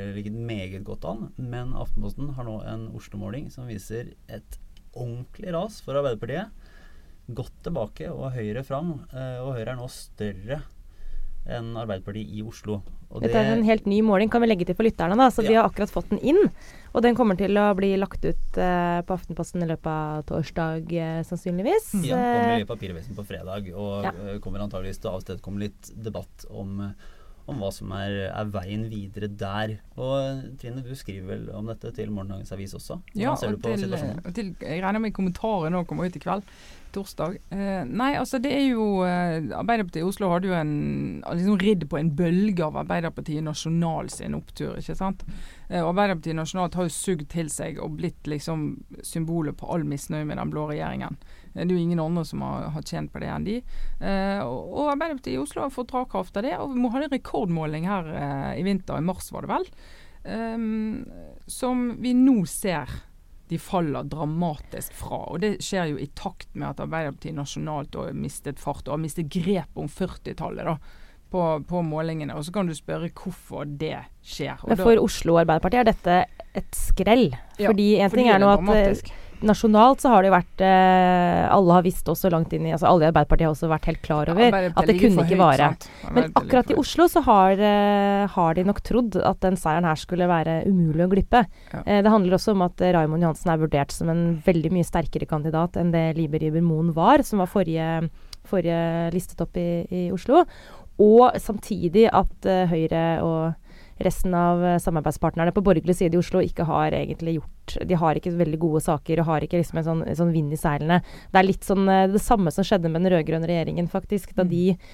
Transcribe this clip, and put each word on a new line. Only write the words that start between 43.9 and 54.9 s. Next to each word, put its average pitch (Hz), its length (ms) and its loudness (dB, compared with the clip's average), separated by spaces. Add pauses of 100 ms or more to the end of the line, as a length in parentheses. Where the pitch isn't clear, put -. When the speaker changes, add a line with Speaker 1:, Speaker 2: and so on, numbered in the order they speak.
Speaker 3:
sin - 260 -10
opptur, - 440 -10
ikke 156 160 -8
sant? 190 280 -4 (460)
Eh, 180 120 -2
og 165 100 0
Arbeiderpartiet 175 440 0
Nasjonalt 165 400 -4
har 175 120 -2
jo 170 80 -8
sugd 160 340 -4
til 165 200 -6
seg - 300 -10
og 156 200 -8
blitt 170 280 -8
liksom 151 500 -6 (260)
symbolet 165 560 -4
på - 100 -12
all 165 140 -2
misnøye 151 420 -6
med - 140 -6
den 151 100 -4
blå 151 220 -6
regjeringen. 151 480 -8 (340)
Eh, 175 120 -6
det - 20 -2
er 180 80 0
jo 170 80 0
ingen 170 160 -2
andre 165 260 -2
som 139 160 -10
har, 135 300 -8
har 151 160 -10
tjent 151 240 -10
på - 80 -12
det - 160 -8
enn 151 100 -6
de. 214 120 -6 (420)
Eh, 196 480 -2
og, 120 320 -10
og 285 160 -2